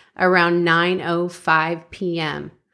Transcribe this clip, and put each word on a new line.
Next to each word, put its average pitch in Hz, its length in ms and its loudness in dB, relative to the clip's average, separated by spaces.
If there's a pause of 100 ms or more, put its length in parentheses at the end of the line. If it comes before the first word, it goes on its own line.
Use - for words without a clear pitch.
(180)
around 175 460 2
nine 170 380 2
oh 170 260 -2
five 165 640 -2
P 175 260 -6
M. 147 320 -6 (240)